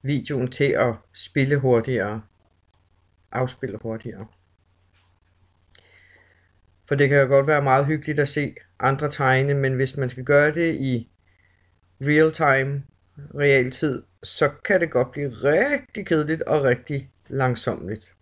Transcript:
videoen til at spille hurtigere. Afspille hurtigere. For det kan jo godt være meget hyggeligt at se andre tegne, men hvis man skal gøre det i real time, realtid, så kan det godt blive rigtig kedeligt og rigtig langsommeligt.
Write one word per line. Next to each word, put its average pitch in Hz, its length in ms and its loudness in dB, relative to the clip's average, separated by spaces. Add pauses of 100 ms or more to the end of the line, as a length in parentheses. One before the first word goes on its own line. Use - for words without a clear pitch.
videoen 131 500 -4
til 143 200 0
at 117 220 0 (200)
spille 139 440 -2
hurtigere. 117 640 0 (1080)
Afspille 127 460 -6
hurtigere. 110 500 -10 (2500)
For 143 80 0
det 139 140 4
kan 143 80 4
jo 135 100 6
godt 139 200 4
være 151 140 2
meget 139 240 2
hyggeligt 151 340 -2
at 143 80 2
se 143 280 -4 (240)
andre 139 320 0
tegne, 135 420 2
men 135 200 0
hvis 131 240 -2
man 127 120 -2
skal 123 140 -12
gøre 147 300 4
det 165 220 -2
i 123 340 -4 (920)
real 151 300 4
time, 139 520 0 (520)
realtid, 135 680 2 (200)
så - 260 0 (160)
kan 185 160 2
det 165 100 -4
godt 127 200 0
blive 143 180 -6
rigtig 185 760 -2
kedeligt 156 360 0
og 147 220 0
rigtig 135 480 -2 (160)
langsommeligt. 117 960 -4